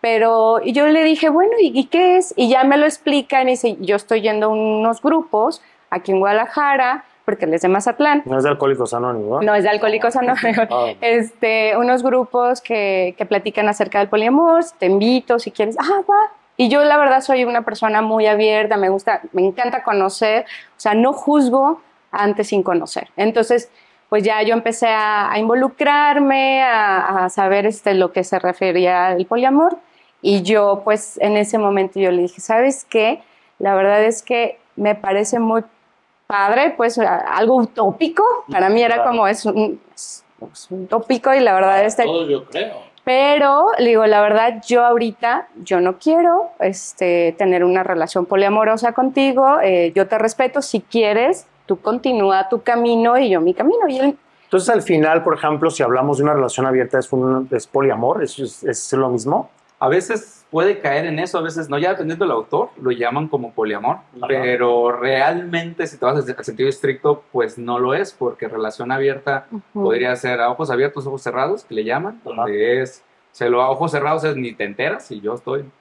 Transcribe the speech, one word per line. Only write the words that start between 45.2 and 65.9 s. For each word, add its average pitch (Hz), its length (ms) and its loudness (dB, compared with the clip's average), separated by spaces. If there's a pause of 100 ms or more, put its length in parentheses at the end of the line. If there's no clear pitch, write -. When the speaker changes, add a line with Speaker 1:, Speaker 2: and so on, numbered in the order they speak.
Speaker 1:
yo 180 200 -2
no 185 160 0
quiero, 339 540 2 (100)
este, 175 760 -2
tener 180 280 2
una 185 180 2
relación 175 420 -2
poliamorosa 214 680 0
contigo, 269 680 2
eh, 180 320 2
yo 190 140 2
te 220 100 -2
respeto, 254 440 -2
si 226 180 -4
quieres, 226 680 0 (200)
tú 185 160 -2
continúa 208 640 0
tu 233 160 -4
camino 233 540 2
y 262 120 2
yo 175 120 2
mi 180 120 2
camino". 359 360 0
Y 262 100 -4
él 285 180 0 (280)
Speaker 2:
Entonces, 185 240 0
al 214 140 2
final, 156 380 2
por 165 120 0
ejemplo, 151 360 -2
si 151 140 -2
hablamos 127 360 0
de 143 40 0
una 151 100 2
relación 127 320 -2
abierta, 127 340 0
¿es - 120 -6
un, 131 400 -2
es 120 160 -4
poliamor? 135 560 -2
¿Es, 131 160 -10
es, 123 240 -12
es - 300 -6
lo 135 160 0
mismo? 123 400 -4 (300)
Speaker 4:
A 131 100 0
veces 190 600 -6
puede 190 300 0
caer 151 280 -4
en 156 120 -6
eso, 180 200 -6
a - 20 -4
veces 160 260 -8
no. 143 100 -4
Ya 175 120 0
dependiendo 170 340 -4
del 175 80 -2
autor, 143 380 -4 (120)
lo 127 100 -2
llaman 123 360 -4
como 123 240 -6
poliamor. 107 460 -4 (180)
Speaker 2:
Ajá. 123 140 -10
Speaker 4:
Pero 123 640 0
realmente, 165 920 -4
si - 100 -16